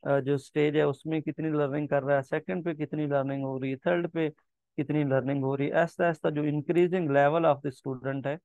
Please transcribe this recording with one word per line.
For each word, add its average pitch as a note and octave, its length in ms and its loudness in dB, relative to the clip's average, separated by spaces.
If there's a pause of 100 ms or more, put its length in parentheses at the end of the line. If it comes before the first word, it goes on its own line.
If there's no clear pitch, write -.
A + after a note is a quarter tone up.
अ, C#3 120 2
जो C#3 180 -2
स्टेज D3 380 -2
है D3+ 120 4
उसमें D#3 340 -4
कितनी D#3 280 -6
लर्निंग D3 400 -2
कर C#3 140 0
रहा C#3 120 2
है, C3+ 60 2
सेकंड D#3+ 440 -4
पे E3+ 80 -2
कितनी D3+ 340 -4
लर्निंग C#3 360 -2
हो C3+ 140 -4
रही C3+ 140 -4
है, C3 60 -6
थर्ड F3 300 0
पे E3 220 -2 (480)
कितनी D3 260 0
लर्निंग C3+ 400 0
हो C3+ 120 0
रही C#3 120 -2
है, - 60 -4
ऐसा E3+ 340 2
ऐसा E3 220 0
जो D3 140 -2
इंक्रीजिंग D#3+ 680 2
लेवल C#3+ 320 4
of D3 220 4
the C#3+ 60 -4
student C3 560 -6
है D3+ 180 -6